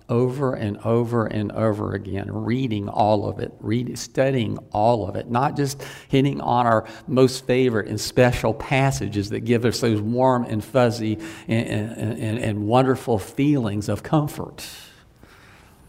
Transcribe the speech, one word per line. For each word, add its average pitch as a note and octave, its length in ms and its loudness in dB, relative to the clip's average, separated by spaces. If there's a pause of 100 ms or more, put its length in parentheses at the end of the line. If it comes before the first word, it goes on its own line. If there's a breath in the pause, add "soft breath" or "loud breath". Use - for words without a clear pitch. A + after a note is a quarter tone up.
over B2+ 440 0
and G#2 260 -4
over A#2 480 0
and G#2 260 -4
over G#2 400 0
again, G2 360 -6
reading G#2+ 600 -2
all G#2 380 2
of G2 120 -6
it, - 220 -8
read-, A#2+ 360 -2
studying B2+ 600 0 (140)
all G#2 360 2
of G2+ 80 -8
it, G#2 160 -6
not C3 240 0
just C#3 260 -2 (280 loud breath)
hitting C#3 320 2
on A#2+ 260 2
our A2 180 4 (220 loud breath)
most C3 380 4
favorite B2 420 2
and G#2 120 -4
special B2 540 2
passages G#2 760 0
that A2 120 -4
give A2+ 220 2
us A2+ 160 0
those A2 220 2
warm B2 420 2
and G#2+ 200 -4
fuzzy A2 540 2 (300 loud breath)
and, A2+ 200 0
and, G#2+ 520 -4
and, A2 200 -2
and G#2 280 -2
wonderful B2+ 500 2
feelings A2+ 680 0
of G#2 160 -4
comfort. - 640 -2 (1200 soft breath)